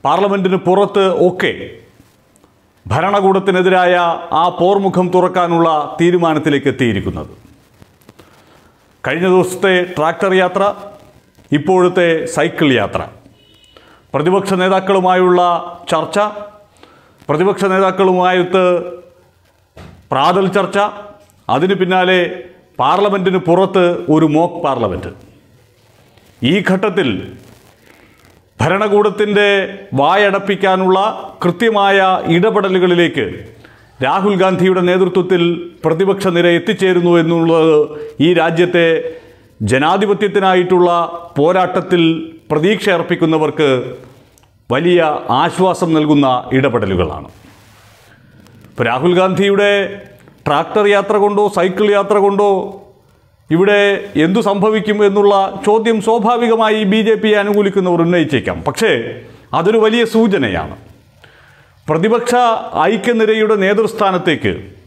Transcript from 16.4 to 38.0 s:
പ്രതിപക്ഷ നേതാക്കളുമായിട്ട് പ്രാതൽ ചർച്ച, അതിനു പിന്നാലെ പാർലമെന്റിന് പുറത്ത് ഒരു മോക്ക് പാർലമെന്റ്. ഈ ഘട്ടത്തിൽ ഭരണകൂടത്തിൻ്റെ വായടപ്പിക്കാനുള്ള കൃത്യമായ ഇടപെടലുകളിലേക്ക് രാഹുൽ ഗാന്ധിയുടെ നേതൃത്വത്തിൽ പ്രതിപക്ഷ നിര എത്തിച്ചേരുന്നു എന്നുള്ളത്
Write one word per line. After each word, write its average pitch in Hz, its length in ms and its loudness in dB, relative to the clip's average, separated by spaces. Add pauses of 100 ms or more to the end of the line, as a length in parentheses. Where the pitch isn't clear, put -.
പ്രതിപക്ഷ 185 340 0 (120)
നേതാക്കളുമായിട്ട് 185 880 0 (1500)
പ്രാതൽ 175 340 2 (120)
ചർച്ച, 190 200 -2 (760)
അതിനു 185 260 0
പിന്നാലെ 185 400 0 (580)
പാർലമെന്റിന് 185 680 0
പുറത്ത് 185 380 2 (300)
ഒരു 160 200 4
മോക്ക് 170 320 -2
പാർലമെന്റ്. 104 440 -4 (1400)
ഈ 165 40 2 (160)
ഘട്ടത്തിൽ 190 380 0 (1500)
ഭരണകൂടത്തിൻ്റെ 202 840 0 (520)
വായടപ്പിക്കാനുള്ള 190 1000 0 (460)
കൃത്യമായ 196 540 0 (380)
ഇടപെടലുകളിലേക്ക് 180 880 2 (800)
രാഹുൽ 190 380 0
ഗാന്ധിയുടെ 185 460 2
നേതൃത്വത്തിൽ 185 540 0 (420)
പ്രതിപക്ഷ 185 500 0
നിര 175 120 2 (120)
എത്തിച്ചേരുന്നു 180 600 0
എന്നുള്ളത് 165 540 2 (520)